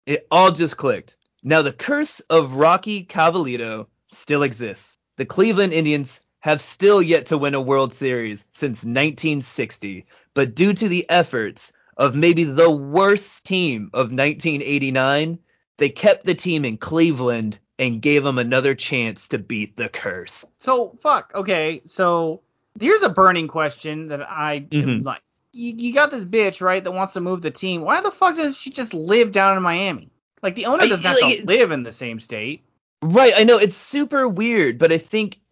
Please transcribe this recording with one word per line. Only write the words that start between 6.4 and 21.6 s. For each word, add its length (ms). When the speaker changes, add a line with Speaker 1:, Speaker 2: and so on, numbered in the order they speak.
Speaker 1:
have 200
still 400
yet 260
to 120
win 160
a 80
World 320
Series 600
since 300
nineteen 560
sixty, 640
but 200
due 200
to 140
the 200
efforts 640
of 200
maybe 280
the 260
worst 760
team 480
of 180
nineteen 500
eighty-nine, 760
they 100
kept 380
the 80
team 300
in 120
Cleveland 800
and 240
gave 240
'em 120
another 360
chance 540
to 100
beat 380
the 120
curse. 560
Speaker 2:
So, 420
fuck, 340
okay, 520